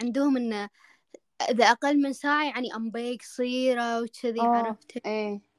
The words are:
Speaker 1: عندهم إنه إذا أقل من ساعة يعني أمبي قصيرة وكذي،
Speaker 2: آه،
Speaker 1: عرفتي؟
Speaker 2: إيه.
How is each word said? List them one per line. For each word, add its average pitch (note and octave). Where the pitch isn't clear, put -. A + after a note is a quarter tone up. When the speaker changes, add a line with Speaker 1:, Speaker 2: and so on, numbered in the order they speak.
Speaker 1:
عندهم C4
إنه G#3+
إذا A#3
أقل C#4+
من C#4
ساعة D4
يعني A#3+
أمبي A#3
قصيرة B3
وكذي، A3+
Speaker 2:
آه، A#3
Speaker 1:
عرفتي؟ A#3
Speaker 2:
إيه. G#3